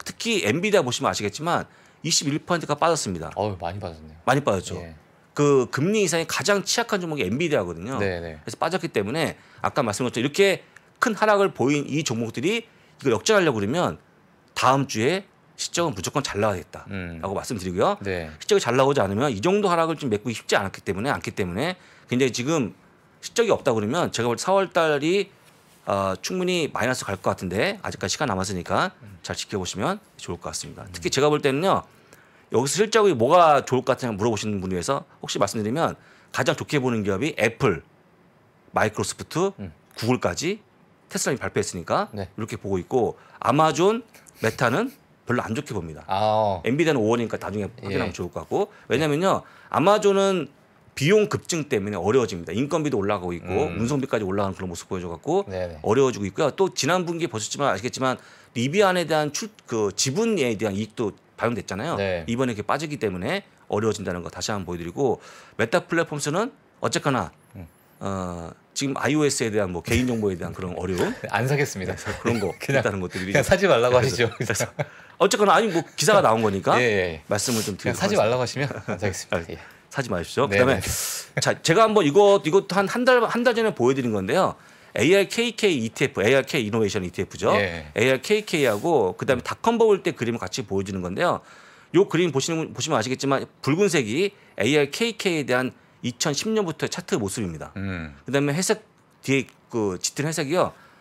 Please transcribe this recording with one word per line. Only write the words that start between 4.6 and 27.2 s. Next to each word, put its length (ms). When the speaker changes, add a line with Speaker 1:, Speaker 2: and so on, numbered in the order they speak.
Speaker 2:
예. 180
Speaker 1:
그 360
금리 320
인상이 240
가장 380
취약한 360
종목이 240
엔비디아거든요. 760
Speaker 2:
네, 220
네. 220
Speaker 1:
그래서 160
빠졌기 300
때문에 480
아까 220
말씀드린 280
것처럼 140
이렇게 400
큰 160
하락을 380
보인 360
이 140
종목들이 640
이걸 120
역전하려고 480
그러면 380
다음 340
주에 380
실적은 380
무조건 300
잘 160
나와야겠다라고 520
Speaker 2:
음. 280
Speaker 1:
말씀드리고요. 680
Speaker 2:
네. 280
Speaker 1:
실적이 200
잘 160
나오지 240
않으면 300
이 100
정도 280
하락을 280
좀 140
메꾸기 240
쉽지 220
않았기 240
때문에, 300
않기 220
때문에 440
굉장히 240
지금 420
실적이 320
없다 220
그러면 380
제가 160
볼 80
때 60
사월 300
달이, 580
어, 340
충분히 520
마이너스 320
갈 120
것 140